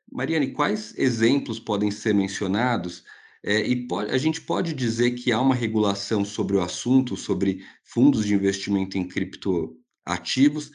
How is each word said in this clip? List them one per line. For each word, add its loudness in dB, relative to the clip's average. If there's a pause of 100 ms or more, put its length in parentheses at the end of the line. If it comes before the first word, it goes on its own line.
(120)
Mariane, -2
quais -4
exemplos 2
podem -2
ser -2
mencionados? 0 (380)
É, 0
e -2
po-, -4
a -2
gente -2
pode -2
dizer 0
que -2
há 2
uma 4
regulação 0
sobre 0
o 4
assunto, 2
sobre -2 (180)
fundos 2
de 2
investimento 0
em -2
criptoativos, -2